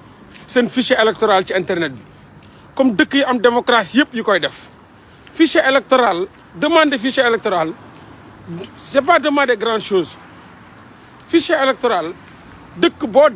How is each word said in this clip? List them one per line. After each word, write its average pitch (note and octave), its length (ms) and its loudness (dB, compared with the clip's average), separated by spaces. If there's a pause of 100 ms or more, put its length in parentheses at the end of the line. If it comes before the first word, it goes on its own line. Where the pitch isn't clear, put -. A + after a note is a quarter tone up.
(480)
seen A#3+ 200 0
fichier B3+ 320 0
électoral G#3 460 2
ci - 80 -6
internet E3+ 400 -4
bi. A#2 80 -18 (720)
Comme B3+ 220 2
dëkk D4+ 180 0
yi C#4 100 0
am B3+ 140 0
démocratie A#3 640 0
yëpp D4 160 -2
yu A3+ 80 -6
koy G3 160 0
def. - 260 -8 (680)
Fichier D#4 320 2
électoral, B3 600 0 (300)
demande D4+ 340 2
de C4+ 80 -2
fichier B3 260 -2
électoral, G3+ 480 -2 (1040)
c'est - 240 -2
pas D#4+ 160 4
demander C#4 400 0
grand A3 220 -2
chose. F#3 380 -2 (1120)
Fichier D#4+ 280 0
électoral, A3+ 580 -2 (640)
dëkk A#3 320 -2
boo C4+ 260 6